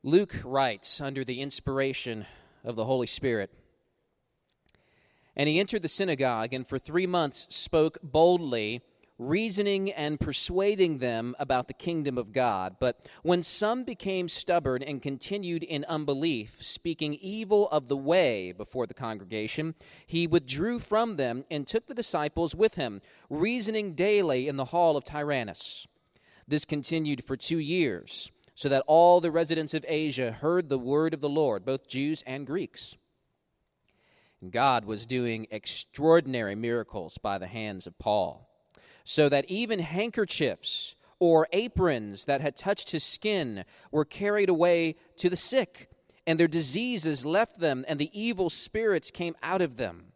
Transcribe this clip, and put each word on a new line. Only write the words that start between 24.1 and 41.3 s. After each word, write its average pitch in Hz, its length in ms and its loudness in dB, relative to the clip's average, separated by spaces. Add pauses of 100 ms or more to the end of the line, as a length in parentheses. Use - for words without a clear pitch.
in 139 80 -2
the 135 80 -2
hall 165 320 4
of 135 80 -2
Tyrannus. 143 840 -4 (640)
This 151 160 0
continued 147 600 -2
for 131 120 -4
two 165 220 -2
years, 151 760 -4 (240)
so - 140 -4
that 135 180 4
all 175 320 8
the 165 100 0
residents 160 420 0
of 156 140 -2
Asia 143 460 -2
heard 165 360 0
the 135 120 0
word 147 340 0
of 143 60 -10
the 143 80 -2
Lord, 139 360 0
both 131 220 -4
Jews 147 400 -4
and 131 180 -8
Greeks." - 520 -8 (1400)
And 92 100 -14
God 120 340 4
was 110 220 -8
doing 117 420 -2
extraordinary 131 1080 0
miracles 110 600 -4
by 98 200 -4
the 92 80 -8
hands 104 400 -8
of 87 120 -18
Paul, 98 500 0 (560)
so 151 240 4
that 139 200 4
even 214 320 -2
handkerchiefs 175 1120 -2 (240)
or 165 340 6